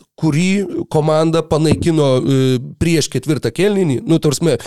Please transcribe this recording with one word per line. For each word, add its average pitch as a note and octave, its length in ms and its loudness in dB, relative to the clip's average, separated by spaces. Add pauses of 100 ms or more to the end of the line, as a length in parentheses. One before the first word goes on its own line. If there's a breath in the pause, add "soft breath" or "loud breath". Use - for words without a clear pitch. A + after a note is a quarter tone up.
(160)
kurį F#3 720 0
komanda D#3 540 0
panaikino, D#3 640 2 (100)
e, C3 420 0 (220)
prieš D#3+ 320 0
ketvirtą C3 400 -4
kėlinį. F#3 540 0
Nu, E3 100 2
ta D3+ 140 0
prasme, D3 260 0 (100)